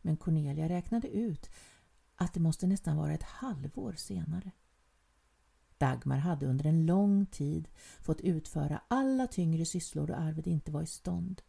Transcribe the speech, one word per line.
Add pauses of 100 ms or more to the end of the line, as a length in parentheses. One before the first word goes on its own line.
Men
Cornelia
räknade
ut (640)
att
det
måste
nästan
vara
ett
halvår
senare. (1300)
Dagmar
hade
under
en
lång
tid (320)
fått
utföra
alla
tyngre
sysslor
då
Arvid
inte
var
i
stånd.